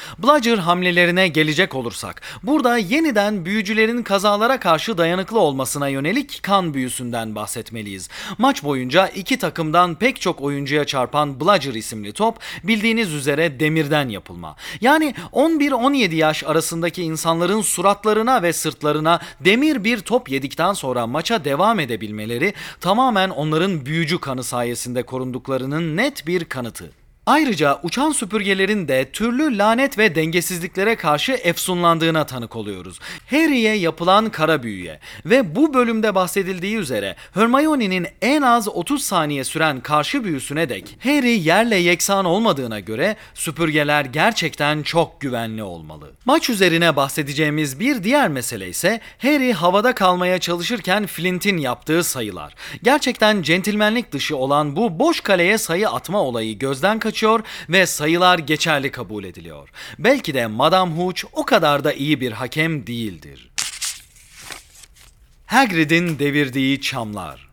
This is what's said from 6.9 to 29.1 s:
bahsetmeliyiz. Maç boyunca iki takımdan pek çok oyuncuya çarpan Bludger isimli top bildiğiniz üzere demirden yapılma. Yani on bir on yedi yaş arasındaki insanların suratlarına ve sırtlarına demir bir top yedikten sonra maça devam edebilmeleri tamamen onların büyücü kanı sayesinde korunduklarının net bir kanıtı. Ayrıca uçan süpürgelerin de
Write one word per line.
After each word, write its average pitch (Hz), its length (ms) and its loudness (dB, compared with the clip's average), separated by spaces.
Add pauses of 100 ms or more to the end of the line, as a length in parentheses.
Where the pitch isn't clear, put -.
bahsetmeliyiz. 104 760 -8 (300)
Maç 262 260 0
boyunca 143 440 2
iki 196 300 -2
takımdan 170 560 2
pek 247 260 0
çok 175 200 -2
oyuncuya 143 440 -2
çarpan 139 560 -2
Bludger 147 340 2
isimli 107 380 -8
top 226 260 -2 (260)
bildiğiniz 220 480 0
üzere 147 480 -2
demirden 151 480 0
yapılma. 87 480 -12 (240)
Yani 294 340 4 (180)
on 311 280 2
bir 285 120 2
on 254 200 2
yedi 208 240 0
yaş 156 280 2
arasındaki 165 580 -2
insanların 165 580 0
suratlarına 214 840 2
ve 170 100 2
sırtlarına 156 680 0 (200)
demir 240 440 4
bir 226 160 0
top 233 300 -2
yedikten 139 420 0
sonra 123 340 -2
maça 147 380 -2
devam 147 260 2
edebilmeleri 117 840 -4 (260)
tamamen 202 500 2
onların 156 560 -2
büyücü 160 340 -2
kanı 127 240 -6
sayesinde 120 580 -4
korunduklarının 131 920 -4
net 254 300 -2
bir 175 180 -2
kanıtı. - 460 -10 (360)
Ayrıca 202 560 2
uçan 262 300 0
süpürgelerin 202 760 -2
de 131 240 0